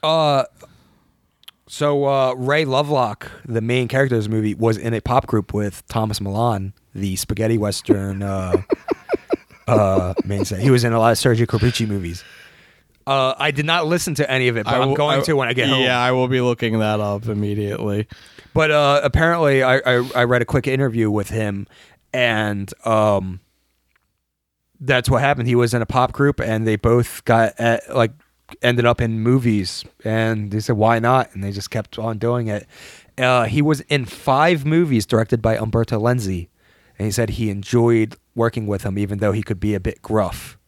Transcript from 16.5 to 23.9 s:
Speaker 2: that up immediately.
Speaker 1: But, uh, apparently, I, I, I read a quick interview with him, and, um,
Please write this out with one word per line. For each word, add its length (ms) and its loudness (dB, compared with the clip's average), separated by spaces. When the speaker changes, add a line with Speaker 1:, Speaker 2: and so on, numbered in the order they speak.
Speaker 2:
that 200 0
up 280 -4
immediately. 800 -4
Speaker 1:
But, 180 2
uh, 320 4
apparently, 600 2
I, 140 4
I, 380 0
I 100 4
read 160 2
a 40 0
quick 220 0
interview 420 0
with 200 -2
him, 380 -4
and, 580 0
um, 540 0